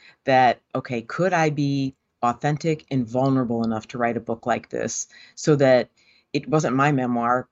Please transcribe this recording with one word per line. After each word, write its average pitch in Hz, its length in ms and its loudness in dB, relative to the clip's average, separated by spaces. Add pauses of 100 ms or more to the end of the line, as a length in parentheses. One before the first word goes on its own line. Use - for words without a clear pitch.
(220)
that, 127 380 4 (120)
okay, 123 300 -6
could 180 300 -4
I 160 180 2
be 139 460 -2 (260)
authentic 151 720 -2
and 127 120 0
vulnerable 123 600 0
enough 110 240 -4
to 123 100 -12
write 120 180 -2
a 113 40 -6
book 117 260 -8
like 113 220 -2
this 117 400 -6 (260)
so 156 220 2
that 131 340 4 (420)
it 143 160 -4
wasn't 147 280 0
my 143 160 2
memoir, 123 600 -2